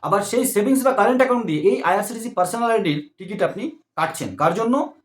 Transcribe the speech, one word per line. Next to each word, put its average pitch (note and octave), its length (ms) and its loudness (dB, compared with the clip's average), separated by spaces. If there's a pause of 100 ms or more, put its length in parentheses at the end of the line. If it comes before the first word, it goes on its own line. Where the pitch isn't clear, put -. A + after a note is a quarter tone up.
আবার F3 200 0
সেই A#3 240 0
সেভিংস B3+ 380 2
বা C4+ 80 4
কারেন্ট B3 260 4
অ্যাকাউন্ট B3 280 2
দিয়ে D3+ 160 -2
এই A#3 200 4
আইআরসিটিসি A3 480 -2
পার্সোনাল A#3 420 0
আইডির D3+ 460 0
টিকিট F#3+ 240 -8
আপনি G3 300 -4 (240)
কাটছেন। C3 400 -4
কার E3 180 2
জন্য? A#3+ 400 -2 (120)